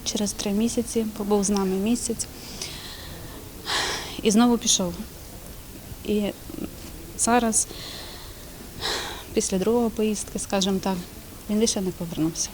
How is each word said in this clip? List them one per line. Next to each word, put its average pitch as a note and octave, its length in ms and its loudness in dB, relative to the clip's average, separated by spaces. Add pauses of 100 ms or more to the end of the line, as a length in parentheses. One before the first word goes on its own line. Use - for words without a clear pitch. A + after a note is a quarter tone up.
через - 300 0
три - 180 -2
місяці, A3+ 540 2 (120)
побув G3+ 260 4
з F#3+ 60 2
нами G3 260 4
місяць A3 520 0 (2000)
і A3 80 6
знову A#3 260 8
пішов. F#3+ 360 2 (1120)
І G#3 260 2 (880)
зараз, A3+ 480 6 (1700)
після G#3+ 240 2
другої A3+ 320 4
поїздки, G#3+ 500 0
скажімо F#3+ 400 2
так, F#3+ 180 0 (520)
він G#3+ 100 2
більше A3+ 220 4
не F#3 100 0
повернувся. E3 640 -2